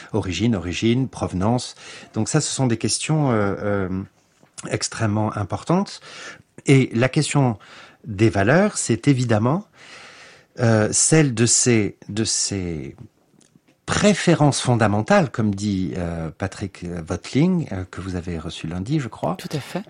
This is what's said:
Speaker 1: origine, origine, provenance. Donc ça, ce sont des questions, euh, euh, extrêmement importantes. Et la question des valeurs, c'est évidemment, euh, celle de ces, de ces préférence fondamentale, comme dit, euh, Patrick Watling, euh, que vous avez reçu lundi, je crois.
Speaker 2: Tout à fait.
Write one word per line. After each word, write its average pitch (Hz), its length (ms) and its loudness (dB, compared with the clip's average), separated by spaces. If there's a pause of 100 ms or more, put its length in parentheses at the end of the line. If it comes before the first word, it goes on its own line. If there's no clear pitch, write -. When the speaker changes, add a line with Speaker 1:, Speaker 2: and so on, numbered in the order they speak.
(140)
Speaker 1:
origine, 98 420 -2
origine, 110 520 0
provenance. 101 680 -2 (400)
Donc 107 160 -2
ça, 156 120 0
ce - 120 -4
sont 135 140 0
des 113 100 0
questions, 147 540 0
euh, 101 320 0
euh, 101 260 -2 (800)
extrêmement 107 640 -2
importantes. 160 640 -2 (680)
Et 135 260 6
la 120 160 4
question 139 480 2 (480)
des 107 240 4
valeurs, 131 480 4
c'est - 300 -2
évidemment, 123 580 2 (920)
euh, 113 320 4
celle 151 420 4
de 113 140 2
ces, 110 500 2 (100)
de 107 160 -2
ces 87 720 -4 (880)
préférence 165 760 2
fondamentale, 113 680 2
comme 104 240 0
dit, 98 420 -2
euh, 85 400 -4
Patrick - 480 -8 (240)
Watling, 151 600 0
euh, 92 180 -6
que - 120 -14
vous 92 140 -6
avez 85 220 -6
reçu 80 300 -10
lundi, 95 320 -4
je 127 80 -6
crois. 147 320 -4
Speaker 2:
Tout 175 120 -14
à 151 80 -4
fait. 175 300 -10